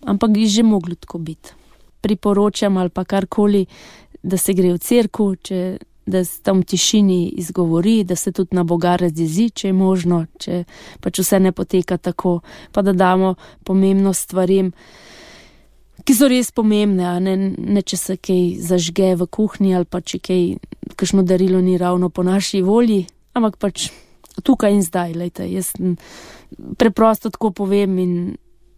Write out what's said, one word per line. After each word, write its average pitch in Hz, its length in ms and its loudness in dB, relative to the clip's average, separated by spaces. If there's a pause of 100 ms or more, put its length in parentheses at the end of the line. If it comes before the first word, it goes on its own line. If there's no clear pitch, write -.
Ampak 202 260 2
bi 214 160 2
že 214 160 2
moglo 180 320 0
tako - 220 -16
biti. 160 320 -12 (520)
Priporočam 202 760 0
ali 180 120 0
pa 185 140 -6
karkoli, 196 640 0 (580)
da 180 140 -2
se 190 160 -2
gre 180 200 2
v 175 40 -2
cerkev, 214 680 0
če, 185 340 -6 (280)
da 185 200 0
se - 160 -14
tam 190 180 2
v 180 40 0
tišini 185 720 2
izgovori, 180 680 0
da 180 120 -4
se 185 160 -4
tudi 185 240 -2
na 180 80 2
Boga 175 320 0
razjezi, 170 540 0
če - 180 -8
je 190 60 0
možno, 180 520 0 (140)
če 175 240 -6 (380)
pač - 180 -4
vse 190 200 2
ne 190 120 4
poteka 180 460 -2
tako, 175 420 -2 (320)
pa 202 100 -2
da 196 120 2
damo 185 420 2 (280)
pomembnost 190 580 2
stvarem, 190 520 0 (1300)
ki 277 100 2
so 262 140 4
res 254 240 2
pomembne, 208 540 2
a 175 140 -2
ne, 190 160 0 (220)
ne 202 240 0
če 185 160 -6
se 185 200 -6
kaj 180 420 0
zažge 180 560 0
v 175 120 -2
kuhinji 196 480 0
ali 175 100 0
pa - 160 -8
če - 180 -10
kaj, 185 240 0 (520)
kakšno 190 280 2
darilo 185 380 2
ni 185 160 2
ravno 180 320 0
po 180 140 -4
naši 190 420 0
volji, 214 400 2 (320)
ampak 220 240 -2
pač - 300 -6 (500)
tukaj 220 320 2
in 202 100 2
zdaj, 170 300 -6
glejte, 175 380 -8
jaz 185 280 -6
n-, 180 180 -2 (800)
preprosto 220 520 2
tako 214 220 -2
povem 196 480 0
in 180 140 0 (640)